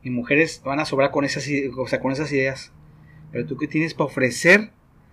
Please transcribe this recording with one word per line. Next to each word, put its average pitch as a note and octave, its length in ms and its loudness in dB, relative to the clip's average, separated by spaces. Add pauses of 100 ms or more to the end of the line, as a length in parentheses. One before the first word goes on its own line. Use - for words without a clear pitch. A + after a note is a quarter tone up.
Y C3 60 -6
mujeres C#3+ 540 0
van C#3 140 -2
a D#3 60 -2
sobrar C3+ 260 2
con C#3+ 140 0
esas C#3 240 -4
i-, C#3 280 -2
o B2+ 120 -4
sea, C3+ 120 -2
con C3+ 120 -2
esas C#3+ 180 -4
ideas. C3+ 400 -2 (600)
Pero - 120 -4
tú, C#3+ 120 -6
¿qué D3+ 100 -4
tienes D#3+ 280 0
para D#3 120 -2
ofrecer E3 640 4 (420)